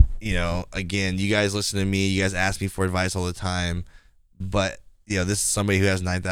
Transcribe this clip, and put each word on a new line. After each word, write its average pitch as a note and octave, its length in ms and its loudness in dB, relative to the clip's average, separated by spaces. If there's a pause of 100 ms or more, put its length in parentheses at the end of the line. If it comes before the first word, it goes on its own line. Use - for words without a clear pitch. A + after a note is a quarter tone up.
(220)
You G#2+ 140 -2
know, F2 380 0
again, F#2 460 -2
you G2 100 0
guys G#2 240 2
listen G2+ 260 -2
to F#2+ 60 0
me. G2 220 2
You F#2+ 160 2
guys F#2+ 100 0
ask F#2+ 260 -2
me G2 80 -2
for F#2+ 180 -2
advice F#2 300 0
all F2+ 100 -2
the F2+ 80 -4
time. F2+ 520 -4 (540)
But, F#2+ 400 -2 (260)
you G2+ 120 -2
know, F2+ 60 2
this G2+ 160 0
is - 60 -2
somebody G2+ 340 2
who F#2+ 60 4
has F#2+ 160 2
nine, F2+ 300 -2